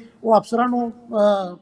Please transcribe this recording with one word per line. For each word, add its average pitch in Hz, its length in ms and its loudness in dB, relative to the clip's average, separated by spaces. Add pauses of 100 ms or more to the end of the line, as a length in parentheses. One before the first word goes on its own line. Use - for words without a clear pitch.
(240)
ਉਹ 220 140 4
ਅਫਸਰਾਂ 233 300 -2
ਨੂੰ, 240 240 -4
ਅ, 208 680 -2